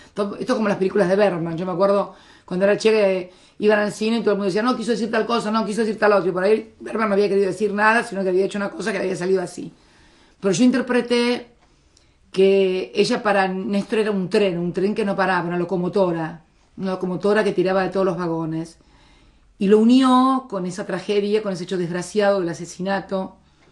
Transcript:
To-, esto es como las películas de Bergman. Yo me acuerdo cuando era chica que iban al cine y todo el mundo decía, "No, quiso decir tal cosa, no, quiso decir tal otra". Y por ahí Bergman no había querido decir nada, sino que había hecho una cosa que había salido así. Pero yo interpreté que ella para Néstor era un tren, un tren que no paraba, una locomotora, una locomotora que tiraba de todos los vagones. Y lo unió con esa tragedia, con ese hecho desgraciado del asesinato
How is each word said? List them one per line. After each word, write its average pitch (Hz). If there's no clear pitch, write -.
To-, 202
esto 240
es -
como 214
las 196
películas 190
de 190
Bergman. 170
Yo 185
me 185
acuerdo 196
cuando 185
era 202
chica 220
que 190
iban 208
al 208
cine 226
y -
todo 208
el 202
mundo 202
decía, 196
"No, 247
quiso 220
decir 214
tal 220
cosa, 233
no, 214
quiso 202
decir 214
tal 214
otra". 185
Y -
por 180
ahí 220
Bergman 220
no 196
había 202
querido 196
decir 190
nada, 214
sino 190
que 190
había 185
hecho 202
una 202
cosa 190
que 190
había 170
salido 180
así. -
Pero 196
yo 185
interpreté 240
que 190
ella 226
para 196
Néstor 196
era 214
un 104
tren, 196
un 175
tren 196
que 220
no 196
paraba, 180
una 175
locomotora, 175
una 190
locomotora 185
que 196
tiraba 185
de 180
todos 190
los 180
vagones. 165
Y 202
lo 214
unió 254
con 185
esa 185
tragedia, 202
con 202
ese 175
hecho 190
desgraciado 180
del 170
asesinato 190